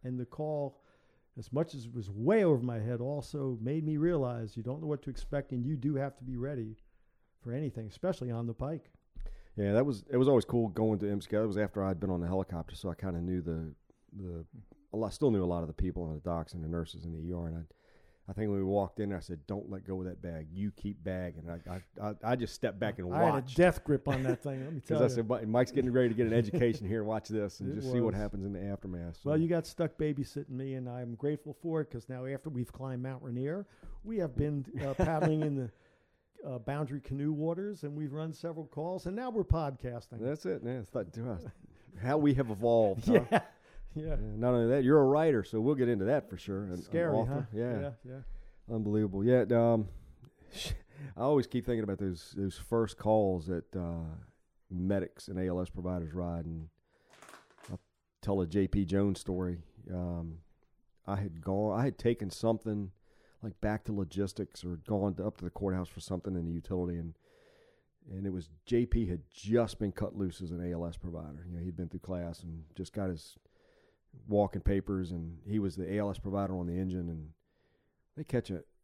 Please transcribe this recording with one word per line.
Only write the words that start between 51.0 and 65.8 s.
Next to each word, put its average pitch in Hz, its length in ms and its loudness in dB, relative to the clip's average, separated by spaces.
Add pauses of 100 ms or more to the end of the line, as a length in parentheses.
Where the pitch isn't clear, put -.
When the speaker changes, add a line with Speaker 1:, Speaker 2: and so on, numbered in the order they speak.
Speaker 2:
I - 40 -6
always 135 280 4
keep 120 180 -2
thinking 117 180 2
about 98 140 -2
those, 92 380 -4
those 98 200 -2
first 113 420 0
calls 98 500 4
that, 87 280 -4
uh, 85 380 -4 (560)
medics 92 580 -2
and 87 120 -4
A 92 80 0
L 90 120 0
S 90 80 -4
providers 87 460 -4
ride, 85 320 -4
and 80 220 -8 (1040)
I'll 90 100 -8 (420)
tell 98 180 2
a 90 60 2
J 95 220 2
P 101 160 4
Jones 98 360 2
story. 90 380 -2 (340)
Um, 85 460 -4 (680)
I 98 100 -2
had 92 260 -4
gone, 101 360 2
I 123 60 2
had 135 140 -2
taken 117 320 0
something, 107 640 -2 (500)
like, 107 180 -10
back 104 260 -2
to - 60 -4
logistics 98 720 -4
or 90 120 -4 (100)
gone 101 280 2
to, 95 120 -4
up - 120 -4
to - 60 -10
the 87 60 -4
courthouse 92 380 -2